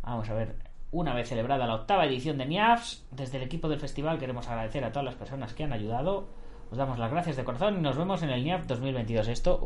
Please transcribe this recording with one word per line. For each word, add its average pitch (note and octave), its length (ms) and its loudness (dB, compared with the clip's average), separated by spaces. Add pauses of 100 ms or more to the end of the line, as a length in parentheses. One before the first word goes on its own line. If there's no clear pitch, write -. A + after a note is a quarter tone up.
Vamos A2+ 260 -2
a A2 60 0
ver, A2 220 0 (340)
una D#3 240 0
vez A#2+ 120 0
celebrada B2 380 2
la A2+ 80 2
octava E3 320 4
edición C3+ 320 0
de C3 80 -2
niafs, G#3+ 640 4
desde C3+ 280 -6
el F3 80 -2
equipo E3 220 -2
del D3 120 2
festival D3+ 400 -2
queremos B2+ 280 -4
agradecer A#2 360 -2
a A2+ 80 -2
todas C#3+ 140 -2
las B2 100 -4
personas A#2 400 -8
que D#3 80 -4
han C#3 100 0
ayudado. B2 540 0 (420)
Os A#2 80 -6
damos C3 220 0
las A2+ 100 0
gracias E3 260 0
de B2+ 80 -2
corazón F3+ 360 0
y - 20 2
nos C3+ 160 2
vemos F3 240 0
en D#3 80 0
el B2 140 2
niaf E3+ 240 0
dos A#2+ 120 0
mil C3+ 140 0
veintidós. A2+ 340 2
Esto, D3+ 380 4